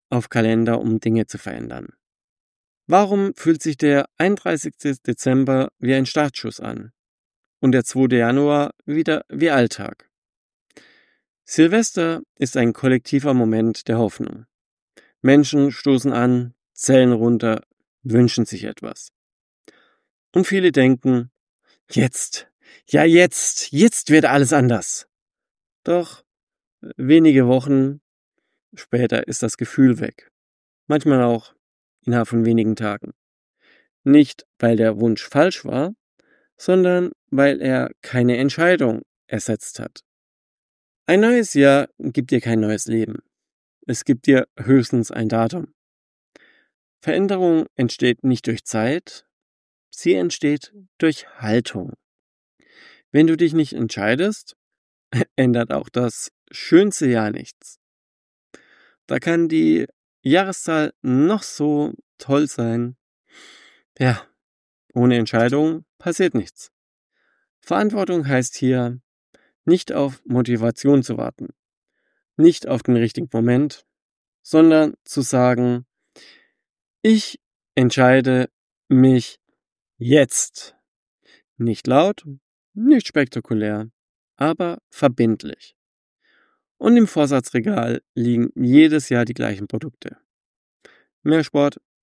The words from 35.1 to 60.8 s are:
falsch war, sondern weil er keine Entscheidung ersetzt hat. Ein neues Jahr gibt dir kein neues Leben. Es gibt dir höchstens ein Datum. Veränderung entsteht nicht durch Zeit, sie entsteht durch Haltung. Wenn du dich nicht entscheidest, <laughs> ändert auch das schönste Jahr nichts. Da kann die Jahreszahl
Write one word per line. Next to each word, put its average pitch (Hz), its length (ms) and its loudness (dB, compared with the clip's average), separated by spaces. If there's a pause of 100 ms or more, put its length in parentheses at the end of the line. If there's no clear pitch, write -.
falsch 165 380 -2
war, 165 300 -6 (600)
sondern 180 560 0 (180)
weil 139 300 0
er 127 300 -2 (120)
keine 123 340 0
Entscheidung 139 640 0 (240)
ersetzt - 540 -8
hat. - 240 -16 (1000)
Ein 185 140 4
neues 233 340 2
Jahr 139 340 4 (100)
gibt 131 320 -6
dir 123 100 2
kein 113 200 0
neues 107 260 -4
Leben. 110 320 -4 (680)
Es - 180 -6
gibt 123 220 -2
dir 131 300 2
höchstens 123 560 0
ein 110 160 -6
Datum. 113 440 -4 (1300)
Veränderung 180 640 0 (100)
entsteht 123 480 -2
nicht 131 240 -2
durch 110 160 -6
Zeit, 117 640 -6 (640)
sie - 240 -2
entsteht 160 580 -4 (260)
durch 160 300 -4 (120)
Haltung. 110 540 -4 (1160)
Wenn 156 160 4
du 165 80 0
dich 160 180 0
nicht 156 180 -2
entscheidest, 123 840 -6 (560)
<laughs> - 240 -4
ändert 120 360 0
auch - 160 -6
das - 440 -6 (180)
schönste 185 560 2
Jahr 113 240 0
nichts. - 480 -16 (1300)
Da 135 140 -6
kann 170 280 0
die 160 380 0 (340)
Jahreszahl 165 800 -2